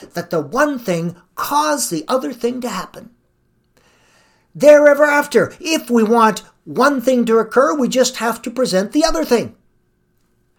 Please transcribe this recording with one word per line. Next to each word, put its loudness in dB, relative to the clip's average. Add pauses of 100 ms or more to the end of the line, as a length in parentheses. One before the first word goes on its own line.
(160)
that -10
the -2
one -2
thing -6 (200)
caused -4
the -6
other -4
thing -6
to -8
happen. -14 (1400)
Therever 6
after, 0
if -4
we 2
want 2 (220)
one 0
thing 0
to 2
occur, 0
we -2
just 0
have -6
to -12
present -2
the 0
other -2
thing. -2 (1040)